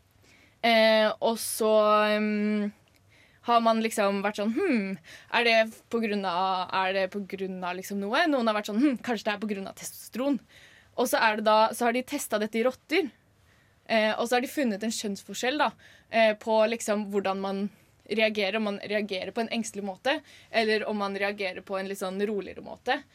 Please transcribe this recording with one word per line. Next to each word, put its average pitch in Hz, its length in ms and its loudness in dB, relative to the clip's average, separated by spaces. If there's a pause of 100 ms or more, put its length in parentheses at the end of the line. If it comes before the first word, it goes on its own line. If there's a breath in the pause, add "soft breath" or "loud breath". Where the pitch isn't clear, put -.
(640 soft breath)
Eh, 220 480 6 (100)
og 226 160 2
så, - 320 0 (400)
ehm, 208 600 0 (720 soft breath)
har 233 180 4
man 226 200 2
liksom 202 420 0
vært 208 140 -2
sånn, 214 160 -2
«Hmm, 233 440 0 (360 loud breath)
er 240 100 2
det 220 300 4 (160)
på 233 120 -2
grunn 208 240 -2
av, 185 480 0
er 190 200 0
det 190 180 0
på 202 140 -8
grunn 185 380 -8
av 180 140 -4
liksom 202 220 -6
noe?» 240 280 0
Noen 254 200 2
har 214 80 0
vært 208 180 -4
sånn, 214 80 0
«Hmm, 277 160 2
kanskje 233 280 -6
det 214 80 0
er 202 60 -4
på 214 100 -6
grunn 196 180 -6
av - 80 -14
testosteron.» - 640 -4 (580 loud breath)
Og 247 100 2
så 277 140 0
er 214 160 4
det 214 80 -4
da, 214 240 6
så 226 160 -2
har 233 80 2
de 254 100 0
testet 254 380 -4
dette 214 180 -4
i 226 40 2
rotter, 277 460 0 (760 soft breath)
eh, 214 320 2
og 233 80 0
så 254 80 2
har 247 60 4
de 277 60 -4
funnet 220 360 -2
en 226 80 -2
kjønnsforskjell 220 640 -4
da, 262 140 2 (400 loud breath)
eh, 220 220 4
på 220 360 2
liksom 214 420 -2
hvordan 196 280 -2
man 196 300 -4 (400 soft breath)
reagerer, 214 480 0
om 220 60 0
man 202 160 -2
reagerer 196 520 -4
på - 100 -4
en 226 80 -2
engstelig 220 360 -6
måte, 254 360 -2 (300 loud breath)
eller 220 340 2
om 208 120 -2
man 196 180 -4
reagerer 196 460 -4
på 190 180 -6
en 196 80 -6
litt 196 120 -8
sånn 190 280 -6
roligere 185 340 -6
måte, 269 400 -4 (140 soft breath)